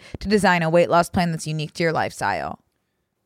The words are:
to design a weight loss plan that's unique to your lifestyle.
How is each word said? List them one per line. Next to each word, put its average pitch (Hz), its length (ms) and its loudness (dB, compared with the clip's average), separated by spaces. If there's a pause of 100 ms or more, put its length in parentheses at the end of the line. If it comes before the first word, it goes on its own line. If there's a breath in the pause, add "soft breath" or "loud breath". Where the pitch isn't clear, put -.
(200 loud breath)
to - 80 -8
design 185 340 2
a 160 80 -2
weight 170 180 4
loss 170 220 2
plan 170 220 -2
that's 160 140 -8
unique 156 280 -6
to - 80 -4
your 165 100 0
lifestyle. 98 680 -4 (640)